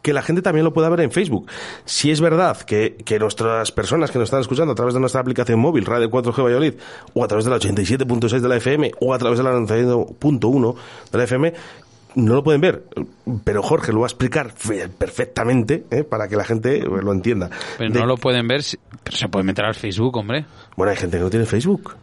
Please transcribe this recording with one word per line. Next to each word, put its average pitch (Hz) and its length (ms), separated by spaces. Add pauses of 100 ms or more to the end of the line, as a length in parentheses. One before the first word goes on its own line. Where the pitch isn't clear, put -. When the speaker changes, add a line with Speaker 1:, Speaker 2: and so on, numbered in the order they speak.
Speaker 1:
que 147 100
la 139 80
gente 170 220
también 160 200
lo 160 100
pueda 160 160
ver 170 120
en 127 100
Facebook. 160 360 (380)
Si - 260
es 156 100
verdad 165 400
que, 107 420
que 107 160
nuestras 113 520
personas 131 400
que - 80
nos 110 80
están 139 140
escuchando 131 320
a - 20
través 120 200
de 127 40
nuestra 131 220
aplicación 123 380
móvil, 131 260
Radio 113 240
cuatro 120 240
G 135 100
Valladolid, 127 300 (420)
o 120 80
a 113 40
través 107 180
de 123 60
la 120 60
ochenta 98 240
y 95 40
siete 127 200
punto 120 240
seis 123 140
de 123 60
la 123 80
F 135 160
M, 147 260
o 127 140
a 127 60
través 117 200
de 127 40
la 131 80
noventa 113 260
y 117 60
uno 123 220 (140)
punto 123 300
uno 123 260 (360)
de 104 60
la 120 60
F 123 120
M, 160 180 (640)
no 113 200
lo 135 80
pueden 147 180
ver, - 220 (600)
pero 101 200
Jorge - 280
lo 107 100
va 123 40
a 120 40
explicar 127 420
fe-, 98 380
perfectamente, 117 1000
¿eh? 131 120
Para 107 240
que 101 80
la 104 100
gente, 117 340
eh, - 60
lo 95 260
entienda. 95 380 (280)
Speaker 2:
Pero 113 140
Speaker 1:
De 120 80
Speaker 2:
no 113 60
lo 127 120
pueden 123 300
ver, 135 160
si-, - 140 (260)
pero - 140
se 98 120
puede 95 160
meter 95 200
al 110 100
Facebook, 113 420
hombre. 113 280 (320)
Speaker 1:
Bueno, 95 140
hay - 60
gente 90 200
que 87 60
no 92 60
tiene 113 180
Facebook 160 560